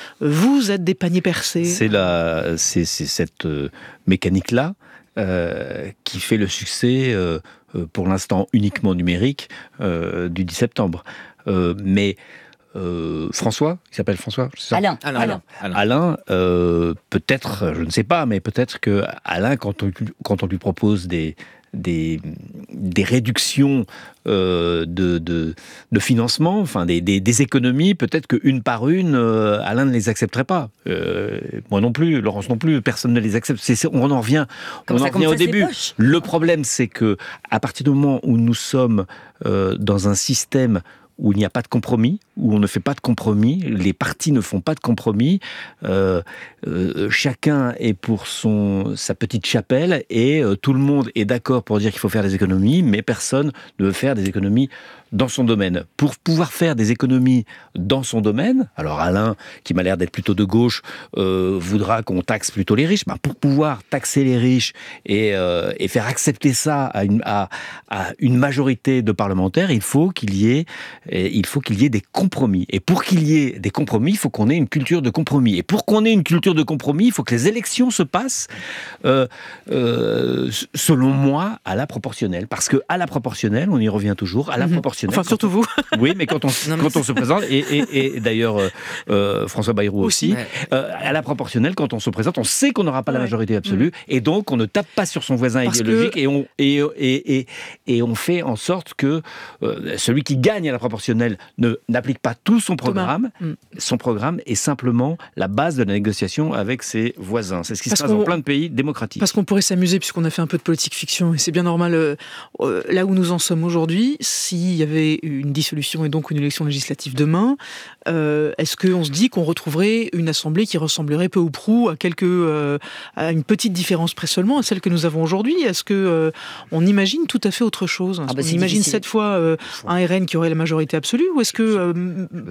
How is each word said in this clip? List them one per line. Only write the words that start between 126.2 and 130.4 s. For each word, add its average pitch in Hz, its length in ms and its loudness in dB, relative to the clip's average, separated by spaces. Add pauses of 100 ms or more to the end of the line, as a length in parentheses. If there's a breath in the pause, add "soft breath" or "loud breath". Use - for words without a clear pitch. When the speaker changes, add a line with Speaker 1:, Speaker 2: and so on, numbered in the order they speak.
Speaker 1:
on 165 140 2
imagine 202 400 2
tout - 180 -4
à 202 60 2
fait - 140 -4
autre 202 220 -2
chose ? 185 320 -4
Est-ce 160 40 -4
Speaker 3:
Ah 139 120 -4
bah, 135 80 -2
Speaker 1:
qu'on 165 60 -2
Speaker 3:
c'est 160 60 0
Speaker 1:
imagine 180 240 2
Speaker 3:
difficile. 208 140 2
Speaker 1:
cette 214 140 -2
fois, 214 200 0
euh, 165 300 2 (300 loud breath)
un 180 180 2
R 165 80 0
N 185 140 2
qui - 100 -4
aurait 165 120 2